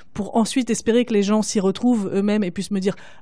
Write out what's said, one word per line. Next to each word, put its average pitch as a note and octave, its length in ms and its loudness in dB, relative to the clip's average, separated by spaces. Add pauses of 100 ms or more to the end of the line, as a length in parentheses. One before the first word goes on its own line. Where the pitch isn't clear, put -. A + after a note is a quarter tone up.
(140)
pour G3 240 -4
ensuite A3+ 320 2
espérer A#3 360 2
que A#3 80 -2
les G3+ 100 4
gens G#3+ 180 2
s'y - 180 -2
retrouvent G3 540 2
eux-mêmes G#3 300 0
et F3 80 -4
puissent - 200 -8
me G3 80 -2
dire : « F#3 160 -2 (260)